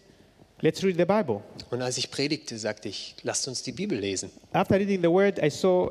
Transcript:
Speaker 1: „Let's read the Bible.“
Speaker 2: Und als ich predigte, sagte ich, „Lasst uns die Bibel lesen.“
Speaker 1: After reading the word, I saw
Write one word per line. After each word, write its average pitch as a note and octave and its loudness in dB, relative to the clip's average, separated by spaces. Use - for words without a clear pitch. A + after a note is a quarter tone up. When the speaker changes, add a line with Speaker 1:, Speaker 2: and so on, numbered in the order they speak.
Speaker 1:
„Let's D#3 2
read F#3 2
the F3 4
Bible.“ D#3+ 0
Speaker 2:
Und B2 -4
als B2+ -2
ich - -4
predigte, C#3 -4
sagte G#2+ -6
ich, - -12
„Lasst A#2 -4
uns B2 -8
die B2+ -8
Bibel E3+ -4
lesen.“ F#2+ -4
Speaker 1:
After F#3+ 2
reading G3 0
the E3+ 6
word, G3 4
I D3+ 4
saw F3+ 2